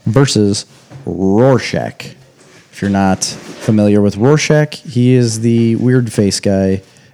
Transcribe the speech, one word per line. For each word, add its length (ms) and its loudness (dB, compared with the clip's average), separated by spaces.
versus 600 0
Rorschach. 1000 0
If 100 -20
you're 100 -2
not 320 0
familiar 760 0
with 160 0
Rorschach, 560 2
he 400 0
is 280 0
the 360 2
weird 340 0
face 280 0
guy 420 0